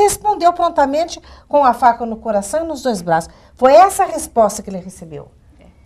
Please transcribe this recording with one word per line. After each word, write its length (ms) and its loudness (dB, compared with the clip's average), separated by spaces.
respondeu 500 0
prontamente 680 -2
com 160 2
a 120 4
faca 320 0
no 80 -10
coração 480 -4
e 40 -8
nos 140 -10
dois 220 -4
braços. 280 -2
Foi 180 2
essa 300 6
a 60 0
resposta 560 -2
que 80 -14
ele 80 -10
recebeu. 500 -18